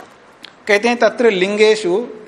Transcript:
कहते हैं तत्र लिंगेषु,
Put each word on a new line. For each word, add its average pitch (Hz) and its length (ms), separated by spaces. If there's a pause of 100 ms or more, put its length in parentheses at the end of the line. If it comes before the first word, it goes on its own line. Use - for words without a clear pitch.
(680)
कहते 208 200
हैं 240 80
तत्र 233 340
लिंगेषु, 208 760 (220)